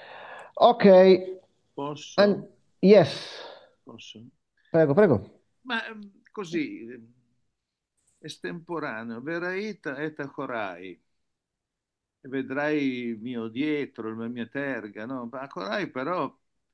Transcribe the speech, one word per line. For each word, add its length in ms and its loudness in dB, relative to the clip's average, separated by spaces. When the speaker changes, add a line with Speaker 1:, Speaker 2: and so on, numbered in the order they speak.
Speaker 1:
Ok. 300 6
Speaker 2:
Posso? 440 -10
Speaker 1:
An-, 280 4
yes. 480 6
Speaker 2:
Posso? 360 -20
Speaker 1:
Prego, 240 4
prego. 360 4
Speaker 2:
Ma, 260 -6
ehm, 340 -20
così, 540 -8
ehm, 260 -20
estemporaneo, 1000 -10
Veraita 760 -8
et 220 -8
Achorai, 800 -10
vedrai 560 -4
il 120 -8
mio 280 -8
dietro, 680 -6
la 140 -10
mia 180 -10
terga, 600 -10
no? 260 -10
Achorai 580 -8
però 440 -6